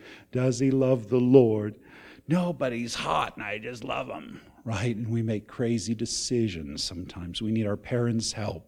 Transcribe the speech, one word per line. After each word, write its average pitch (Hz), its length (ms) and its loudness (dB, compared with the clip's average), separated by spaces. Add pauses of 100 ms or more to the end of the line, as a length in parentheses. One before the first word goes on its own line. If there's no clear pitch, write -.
(320)
Does 123 280 0
he 135 120 4
love 131 380 2
the 127 120 4
Lord?" 113 540 8 (520)
"No, 175 240 0
but 131 220 -2
he's 117 220 -6
hot 151 420 -2
and 110 80 -10
I 104 140 -6
just 117 240 -10
love 127 240 -4
him," 76 340 -12 (240)
right? 113 300 -2
And 113 140 -4
we 117 120 0
make 113 260 -2
crazy 117 460 -2
decisions 104 880 -2
sometimes. 87 580 -8
We 110 100 -2
need 110 160 2
our 101 100 0
parents' 120 560 -2
help, 104 340 -8